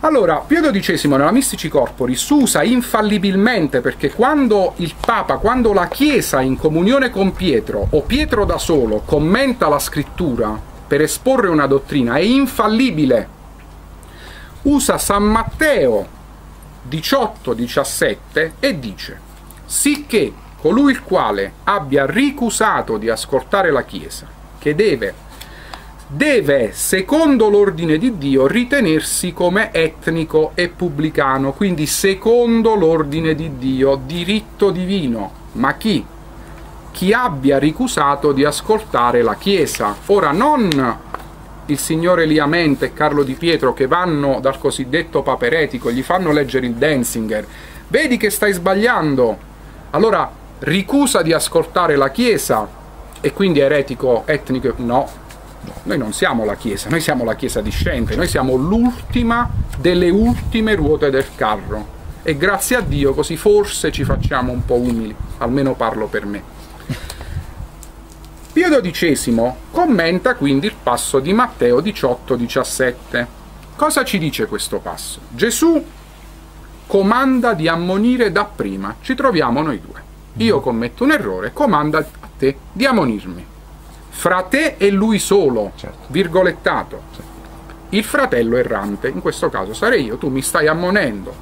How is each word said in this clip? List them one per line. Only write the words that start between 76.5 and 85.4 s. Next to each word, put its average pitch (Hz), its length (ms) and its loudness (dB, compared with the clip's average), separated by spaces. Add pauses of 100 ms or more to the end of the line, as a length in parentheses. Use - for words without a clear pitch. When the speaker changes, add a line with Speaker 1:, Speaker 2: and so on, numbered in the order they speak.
Speaker 1:
comanda 240 680 2
di 160 140 -2
ammonire 196 640 0
dapprima, 98 720 -4
ci - 120 -4
troviamo 156 480 0
noi 143 200 -2
due. - 200 -16 (360)
Io 214 240 2
commetto 117 420 -2
un 285 80 4
errore, 98 400 -2
comanda 156 460 0
a - 300 -6 (100)
te 139 180 0 (160)
di 220 140 -2
ammonirmi. 107 600 0 (640)
Fra 180 340 -2
te 285 340 0
e 202 120 4
lui 202 300 2
solo, 127 560 2